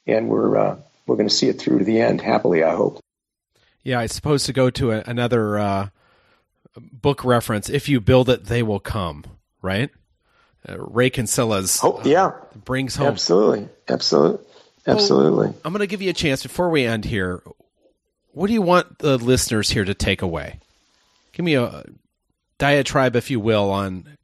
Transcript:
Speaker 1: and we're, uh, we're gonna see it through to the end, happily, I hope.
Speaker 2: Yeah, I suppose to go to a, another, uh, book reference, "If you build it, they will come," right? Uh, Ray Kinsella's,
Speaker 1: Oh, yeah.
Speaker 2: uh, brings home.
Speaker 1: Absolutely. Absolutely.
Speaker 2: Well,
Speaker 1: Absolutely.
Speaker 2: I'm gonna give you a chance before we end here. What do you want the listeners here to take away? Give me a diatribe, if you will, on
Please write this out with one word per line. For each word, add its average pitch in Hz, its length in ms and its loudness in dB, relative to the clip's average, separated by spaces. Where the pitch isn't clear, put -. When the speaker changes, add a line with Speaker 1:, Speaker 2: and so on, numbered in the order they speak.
Speaker 1:
and 113 220 0
we're, 110 300 2
uh, 104 180 0
we're 123 80 2
gonna 107 140 0
see - 180 2
it 98 120 -2
through - 200 2
to 98 60 0
the 113 160 2
end, 110 180 2
happily, 90 440 2
I 80 120 2
hope. - 240 -2
Speaker 2:
Yeah, 127 160 -2
I 113 80 -4
suppose 143 380 -2
to 135 80 -6
go 127 180 4
to 123 200 -2
a, 107 140 -2
another, 117 540 0
uh, 98 300 -2
book 123 480 -4
reference, 117 460 0
"If 139 180 -4
you 135 140 2
build 127 280 4
it, 120 160 0
they 117 180 -2
will 104 160 -2
come," 82 440 -6
right? 98 300 -2
Uh, 92 120 -12
Ray 127 320 0
Kinsella's, 107 720 -2
Speaker 1:
Oh, - 200 2
yeah. 170 220 4
Speaker 2:
uh, - 80 -2
brings 127 400 -6
home. 139 140 0
Speaker 1:
Absolutely. 107 600 2
Absolutely. 73 560 0
Speaker 2:
Well, - 80 4
Speaker 1:
Absolutely. 67 580 2
Speaker 2:
I'm 160 80 -6
gonna 208 140 -4
give 190 160 -8
you 190 80 -2
a 170 40 -4
chance 135 280 -2
before 175 280 -4
we 143 140 2
end 113 220 -2
here. 92 380 -4
What 175 160 -4
do 226 60 0
you 226 100 2
want 175 340 0
the 139 200 2
listeners 120 520 0
here 104 160 0
to 98 80 -4
take - 300 -2
away? 78 360 -8
Give 175 120 -6
me 160 100 2
a 120 280 -2
diatribe, 139 580 2
if 117 140 -2
you 131 100 -2
will, 104 300 2
on 98 540 -6